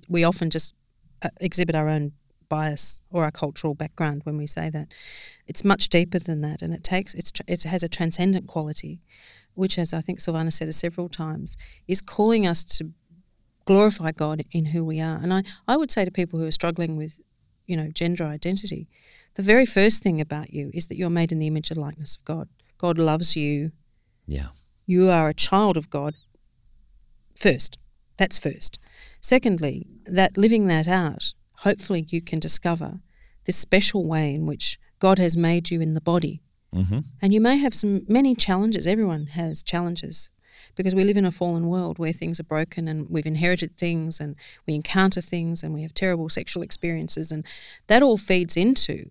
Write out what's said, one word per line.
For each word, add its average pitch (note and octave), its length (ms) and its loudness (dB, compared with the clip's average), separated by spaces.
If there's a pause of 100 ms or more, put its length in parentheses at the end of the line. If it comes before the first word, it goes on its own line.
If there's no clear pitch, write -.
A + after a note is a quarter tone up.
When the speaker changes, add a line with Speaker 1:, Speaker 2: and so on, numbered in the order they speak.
Speaker 1:
we E3+ 160 2
often E3+ 260 0
just, - 240 -4 (480)
uh, - 80 -6 (100)
exhibit F3 340 0
our D#3 140 2
own D3 240 -2 (380)
bias D#3 500 -4 (100)
or E3+ 140 0
our D#3 60 0
cultural D3+ 440 -4
background D3+ 500 -6
when D3+ 120 -6
we D3 100 -6
say D#3+ 220 -6
that. D3+ 200 -8 (580)
It's - 180 -4
much G3 240 4
deeper F3 300 2
than D#3 240 -4
that, D3+ 180 -6
and E3 140 -6
it - 100 -10
takes, F#3 300 -2
it's - 180 -6
tr-, - 160 -6
it F3 140 -2
has F3 200 -4
a E3+ 60 -4
transcendent F3+ 580 0
quality, D#3 540 -8 (540)
which, F#3+ 240 -2
as E3+ 160 -2
I E3 80 -4
think F3 160 -6
Silvana D#3+ 340 -2
said D#3 220 -2
several E3+ 340 -2
times, D#3 480 -10 (320)
is F#3 140 -2
calling G#3+ 440 2
us E3+ 180 0
to D#3+ 260 -2 (760)
glorify G3 480 4
God D3+ 380 -2
in D#3+ 160 0
who E3 180 -2
we D#3+ 160 -4
are. D#3+ 220 -4
And F3 100 0
I, F#3+ 120 2 (220)
I B3+ 120 4
would D4+ 120 0
say G3+ 140 2
to F3+ 60 -4
people F3 300 -4
who D#3+ 60 -2
are D#3 40 -4
struggling E3+ 460 -4
with, D#3 240 -10 (460)
you F3+ 100 -4
know, D#3 120 -4
gender E3+ 360 -2
identity, E3 640 -6 (460)
the G3 80 -6
very A3+ 220 8
first G#3+ 380 4
thing E3 180 2
about D3+ 320 -8
you C#3+ 220 -8
is E3+ 140 -6
that - 80 -10
you're F3+ 120 -4
made E3+ 240 0
in D#3+ 60 -2
the D#3 80 -2
image D#3 240 -4
and D#3+ 100 -6
likeness D3 360 -8
of - 80 -20
God. D#3+ 240 -8 (300)
God E3+ 200 0
loves D#3+ 380 2
you. D3 360 -2 (540)
Speaker 2:
Yeah. C#2 220 -6 (380)
Speaker 1:
You F#3 240 4
are E3 180 4
a D3+ 60 -2
child G3 420 4
of D#3 140 -6
God D3+ 240 -6 (1200)
first. - 420 0 (380)
That's - 220 0
first. - 400 -4 (420)
Secondly, E3 680 2 (180)
that F#3 320 2
living G#3+ 320 6
that D#3+ 200 2
out, F3+ 460 0 (240)
hopefully G3 500 0
you E3+ 120 -2
can E3 180 -4
discover E3 600 0 (460)
this F3+ 100 0
special F#3+ 500 2
way D#3 280 0
in D#3 120 -2
which - 320 -4 (200)
God F#3+ 200 6
has E3+ 180 4
made E3+ 340 2
you E3+ 100 -2
in D#3+ 140 0
the D#3+ 60 -2
body. E3 400 0 (340)
Speaker 2:
Mm-hmm. F#2+ 260 0 (220)
Speaker 1:
And G3 120 4
you A3 60 4
may B3+ 180 6
have C#4 160 0
some, G3+ 340 0
many B3+ 260 4
challenges. G3+ 520 0
Everyone F3 400 0
has D#3 360 -6
challenges F3 680 -6 (460)
because F#3 180 0
we F#3+ 100 4
live G3+ 120 4
in G3+ 80 4
a F3+ 60 2
fallen E3+ 380 -2
world F3 300 -2
where E3 140 -2
things E3 280 -6
are D#3 40 -10
broken D#3+ 440 -4
and D#3 200 -6
we've D#3 180 -2
inherited E3 500 0
things E3 440 -4
and D3 140 -8 (320)
we D#3 80 -2
encounter F#3+ 460 2
things E3 420 -4
and D#3+ 120 -6
we D3+ 80 -6
have D#3+ 120 -10
terrible E3+ 340 -2
sexual - 340 -4
experiences, D#3+ 680 -4
and D#3 140 -6 (420)
that A#3+ 160 6
all B3 140 6
feeds F3+ 400 2
into G#3 540 2